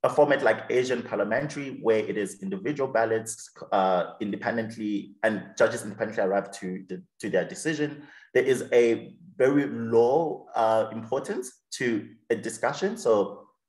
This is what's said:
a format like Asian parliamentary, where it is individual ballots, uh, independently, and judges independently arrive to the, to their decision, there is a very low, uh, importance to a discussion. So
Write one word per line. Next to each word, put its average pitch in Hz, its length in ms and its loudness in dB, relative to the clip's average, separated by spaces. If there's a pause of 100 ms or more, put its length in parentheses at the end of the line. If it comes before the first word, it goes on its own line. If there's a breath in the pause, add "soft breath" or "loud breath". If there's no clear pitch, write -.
a 135 40 4
format 143 340 4
like 113 280 2
Asian 127 320 0
parliamentary, 127 800 -4
where 110 160 4
it 101 180 -2
is 101 240 -4
individual 110 480 -4
ballots, 113 640 0 (220)
uh, 95 480 2
independently, 107 960 -4 (100)
and 107 180 0 (140)
judges 117 260 2
independently 107 400 -4
arrive 95 300 0
to 92 360 -10
the, 92 140 -10 (180)
to 110 80 -6
their 90 160 2
decision, 147 580 -6 (300 loud breath)
there 127 120 4
is 131 280 2
a 117 420 4 (220)
very 143 300 4
low, 117 880 2
uh, 113 380 4
importance 139 720 -6 (100)
to 117 360 -2 (220)
a 117 60 2
discussion. 135 600 -4
So 104 520 0 (200)